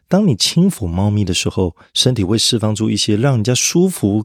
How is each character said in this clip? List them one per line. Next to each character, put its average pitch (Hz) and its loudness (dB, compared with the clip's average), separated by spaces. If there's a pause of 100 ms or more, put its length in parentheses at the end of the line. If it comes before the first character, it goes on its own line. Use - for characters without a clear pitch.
当 202 2
你 123 2
轻 180 0
抚 110 -4
猫 90 0
咪 104 0
的 87 -2
时 - -2
候， - -2 (200)
身 127 2
体 110 -2
会 104 0
释 113 0
放 107 -2
出 110 -2
一 110 0
些 104 0
让 135 2
人 110 0
家 123 0
舒 180 0
服 107 0